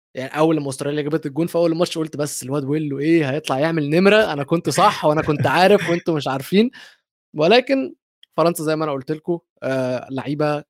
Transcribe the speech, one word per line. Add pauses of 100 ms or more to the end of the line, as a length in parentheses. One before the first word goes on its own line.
(160)
يعني
أول
لما
أستراليا
جابت
الجون
في
أول
الماتش
قلت
بس
الواد
ويلو
إيه
هيطلع
يعمل
نمرة،
أنا
كنت
صح
وأنا
كنت
عارف
وأنتوا
مش
عارفين. (680)
ولكن (420)
فرنسا
زي
ما
أنا
قلت
لكم، (240)
آه،
لعيبة